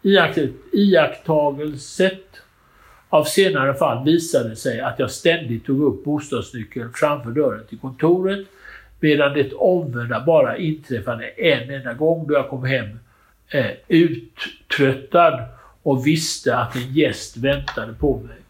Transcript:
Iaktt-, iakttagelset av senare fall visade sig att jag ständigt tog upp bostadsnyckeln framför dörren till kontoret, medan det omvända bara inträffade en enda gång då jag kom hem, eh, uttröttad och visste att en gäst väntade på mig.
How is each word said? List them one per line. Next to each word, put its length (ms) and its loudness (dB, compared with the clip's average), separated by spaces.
Iaktt-, 500 2
iakttagelset 1500 0
av 140 4
senare 500 2
fall 300 0
visade 520 0
sig 240 -4
att 180 -6
jag 120 -2
ständigt 540 -2
tog 180 0
upp 220 0
bostadsnyckeln 880 -6
framför 360 -2
dörren 360 -2
till 120 -16
kontoret, 680 0
medan 340 2
det 180 0
omvända 720 -2
bara 320 4
inträffade 680 -6
en 440 0
enda 240 -10
gång 320 0
då 80 0
jag 140 0
kom 160 -8
hem, 340 -4
eh, 220 -2
uttröttad 1500 2
och 240 0
visste 500 0
att 200 -4
en 160 -8
gäst 440 -2
väntade 560 -4
på 260 0
mig. 180 -16